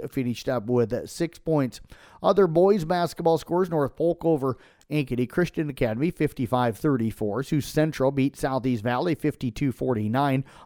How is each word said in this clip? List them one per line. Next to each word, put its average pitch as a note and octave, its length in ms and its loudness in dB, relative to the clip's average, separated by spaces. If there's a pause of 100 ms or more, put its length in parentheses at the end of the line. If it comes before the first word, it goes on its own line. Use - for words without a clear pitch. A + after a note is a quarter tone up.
finished B2 380 -4
up A#2 200 -2
with, A#2+ 260 2
uh, G2+ 120 -4
six - 320 -6
points. C#3+ 440 -2 (400)
Other F#3+ 260 4
boys F3+ 380 4
basketball E3+ 520 2
scores, F3 320 -2
North D3 280 -2
Polk E3+ 260 0
over C3+ 340 2 (320)
Ankeny B2+ 380 0
Christian E3 420 -2
Academy, B2+ 420 0
fifty-five B2 640 0
thirty-four. A2+ 640 -2
Sioux D3+ 160 0
Central C#3+ 520 0
beat C#3 260 0
Southeast B2+ 460 -2
Valley, C#3 320 -2
fifty-two C3+ 560 -2
forty-nine. C3 760 0 (200)